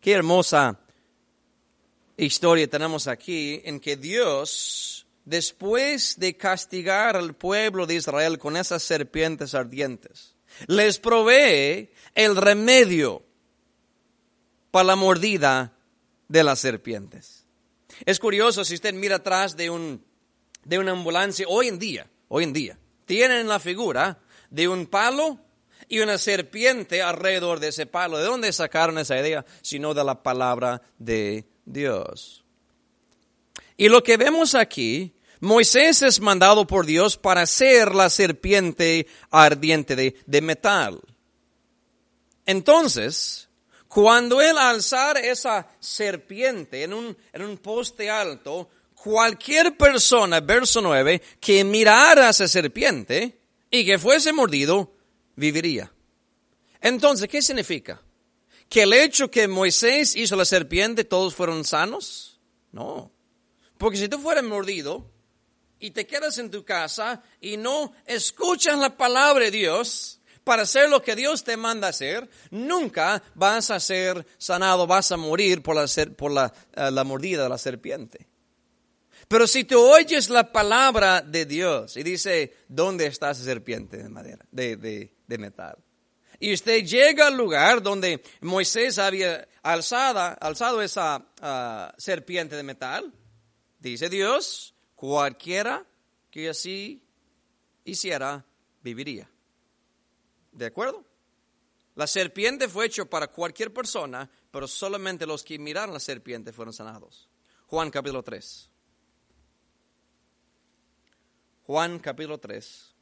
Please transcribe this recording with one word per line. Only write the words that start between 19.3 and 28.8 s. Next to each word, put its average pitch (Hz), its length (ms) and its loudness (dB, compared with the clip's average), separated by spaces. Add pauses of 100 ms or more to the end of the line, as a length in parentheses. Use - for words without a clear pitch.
de 170 140 -6
un, 160 340 -10 (580)
de 170 160 -4
una 190 140 -2
ambulancia, 180 560 -4
hoy 233 200 0
en 190 100 -6
día, 170 320 -10 (180)
hoy 156 160 -2
en 151 80 -6
día, 131 260 -8 (280)
tienen 233 420 0
la 208 100 0
figura 180 600 -4 (300)
de 160 180 0
un 185 160 -4
palo 254 560 -2 (480)
y 220 120 -2
una 214 180 0
serpiente 202 840 -2
alrededor 175 580 -2
de 151 100 -6
ese 151 180 -8
palo. 175 320 -4
¿De 156 60 -2
dónde 226 280 -2
sacaron 160 460 -2